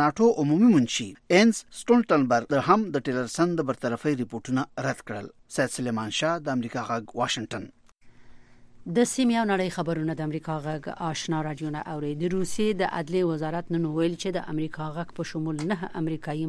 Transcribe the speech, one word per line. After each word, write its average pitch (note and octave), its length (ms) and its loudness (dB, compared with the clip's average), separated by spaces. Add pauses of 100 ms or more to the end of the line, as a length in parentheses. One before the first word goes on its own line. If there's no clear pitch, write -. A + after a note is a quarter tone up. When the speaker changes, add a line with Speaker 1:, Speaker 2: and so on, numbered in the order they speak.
Speaker 1:
ناټو D3+ 240 4 (200)
عمومي F#3 300 6
منشي A#2 340 2 (280)
اینس A3+ 180 8 (240)
سټولټنبرګ C#3 720 4 (200)
هم G#3 120 6 (140)
د C3+ 140 -2
ټیلرسن D#3+ 500 0
د C#3 100 -2
برطرفۍ B2+ 440 -2 (100)
رپورټونه B2+ 640 -4
رد - 200 -6
کړل. G#2 220 -10 (280)
سید C3 200 0
سلیمان A2 440 -2
شاه، E3 180 0
د C#3+ 180 -2
امریکا A#2 320 -4
غږ، A#2 140 -2 (160)
واشنګټن. A2 500 -4 (1300)
Speaker 2:
د A#3 40 4 (100)
سیمې A#3+ 300 2
او A3+ 100 0
نړۍ F#3 280 0
خبرونه D#3+ 420 -2
د - 80 -6
امریکا D#3 260 -4 (120)
غږ D#3 180 -6 (240)
آشنا D#3+ 400 -2
راډیو D#3 260 -6
نه D3+ 80 -6 (100)
اوري. D3 300 -4
د - 20 0 (120)
روسیې F#3+ 340 0 (100)
د F#3+ 40 2 (160)
عدلیې E3+ 320 0
وزارت D#3+ 420 -4
نن E3+ 120 2
وویل E3 360 0
چې G3 160 -4
د - 160 -4
امریکا D#3 420 -4
غږ E3+ 220 -6
په E3+ 140 -6
شمول D#3 260 -4 (140)
نهه F3 180 -4 (120)
امریکایي D#3+ 480 -4